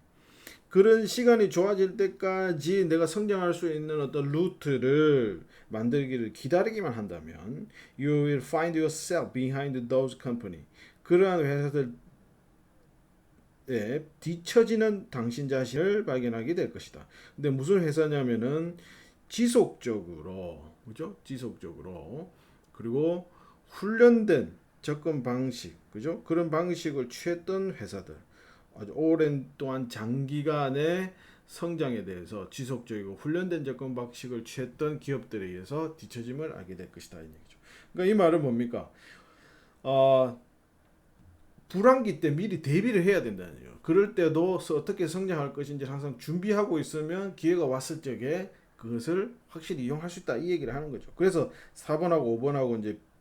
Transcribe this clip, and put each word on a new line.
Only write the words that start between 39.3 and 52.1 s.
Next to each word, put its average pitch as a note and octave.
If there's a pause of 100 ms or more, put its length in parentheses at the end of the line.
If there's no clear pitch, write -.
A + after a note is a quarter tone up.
어, C3 (1300)
불황기 G#3+
때 D#3
미리 F#3
대비를 F#3
해야 F3+
된다는 F#2
얘기예요. B1
그럴 G3
때도 E3+
서-, -
어떻게 F3
성장할 D#3+
것인지 C#3+
항상 C#3
준비하고 F3+
있으면 D#3+
기회가 E3+
왔을 C3
적에 C#3 (320)
그것을 D#3+ (140)
확실히 D#3+
이용할 D#3
수 F3+
있다, D#3
이 E3+
얘기를 C#3+
하는 D3+
거죠. -
그래서 E3 (220)
사 -
번하고 D#3